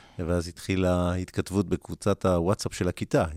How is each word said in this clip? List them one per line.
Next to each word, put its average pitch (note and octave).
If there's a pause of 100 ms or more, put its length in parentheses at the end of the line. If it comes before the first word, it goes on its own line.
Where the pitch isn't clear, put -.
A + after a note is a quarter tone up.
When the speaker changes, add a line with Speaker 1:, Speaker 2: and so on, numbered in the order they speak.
(160)
Speaker 1:
כן. F2+
Speaker 2:
ואז F2
התחילה F2+
התכתבות F#2
בקבוצת F#2
הוואטסאפ F2+
של F2+
הכיתה. G#2 (120)